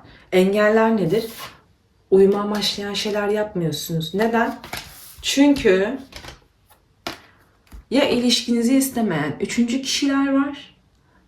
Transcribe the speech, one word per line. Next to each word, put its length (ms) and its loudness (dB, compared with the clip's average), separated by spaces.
Engeller 640 2
nedir? 280 0
Uyuma 300 6
amaçlayan 540 -4
şeyler 340 -4
yapmıyorsunuz. 880 -4
Neden? 440 0
Çünkü 760 2
ya 180 4
ilişkinizi 680 0
istemeyen 640 -2
üçüncü 420 -2
kişiler 520 0
var 420 -4